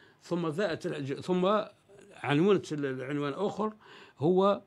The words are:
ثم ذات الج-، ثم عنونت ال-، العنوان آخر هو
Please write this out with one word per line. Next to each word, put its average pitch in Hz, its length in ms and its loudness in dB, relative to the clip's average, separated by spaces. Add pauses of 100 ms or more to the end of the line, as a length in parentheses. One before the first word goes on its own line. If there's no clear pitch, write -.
(240)
ثم 170 240 -2
ذات 165 380 -4
الج-، 139 340 -6
ثم 180 260 0 (680)
عنونت 156 600 2
ال-، 143 120 -4
العنوان 139 480 -4
آخر 208 400 -4 (440)
هو 185 500 4